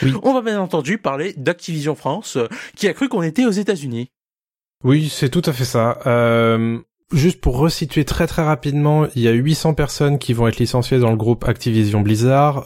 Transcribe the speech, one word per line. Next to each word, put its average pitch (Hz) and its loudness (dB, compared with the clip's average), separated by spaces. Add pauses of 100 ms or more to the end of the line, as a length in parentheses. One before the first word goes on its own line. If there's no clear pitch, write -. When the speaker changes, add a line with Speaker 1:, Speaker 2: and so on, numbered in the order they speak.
Speaker 1:
Oui. 135 2
Speaker 2:
On 262 2
va 262 0
bien 220 -2
entendu 175 -2
parler 151 -4
d'Activision 156 -4
France, 156 -6
euh, 117 0 (280)
qui 202 -2
a 170 -2
cru 269 -2
qu'on 196 -2
était 165 0
aux 233 4
États-Unis. 147 -4 (760)
Speaker 1:
Oui, 147 2
c'est 143 -2
tout 170 0
à 160 0
fait 123 -4
ça. 117 0
Euh, 117 2 (340)
juste 165 2
pour 127 0
resituer 151 0
très, - 0
très 165 -2
rapidement, 147 0
il 123 -2
y 117 4
a 113 4
huit 131 2
cents 156 0
personnes 143 0
qui 123 -2
vont 117 2
être 113 -2
licenciées 123 0
dans 117 4
le 113 2
groupe 113 0
Activision 110 2
Blizzard, 131 2